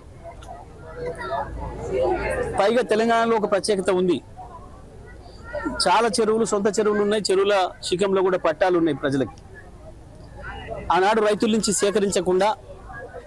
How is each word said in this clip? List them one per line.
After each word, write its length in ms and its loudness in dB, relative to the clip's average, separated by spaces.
పైగా 220 4
తెలంగాణలో 540 2
ఒక 140 0
ప్రత్యేకత 400 0
ఉంది, 300 4
చాలా 200 4
చెరువులు 240 2
సొంత 340 0
చెరువులు 240 4
ఉన్నాయి, 280 2
చెరువుల 380 4
శిఖంలో 380 2
కూడా 160 2
పట్టాలు 400 4
ఉన్నాయి 180 2
ప్రజలకి. 460 -2
ఆనాడు 280 4
రైతుల 300 2
నుంచి 220 2
సేకరించకుండా 840 2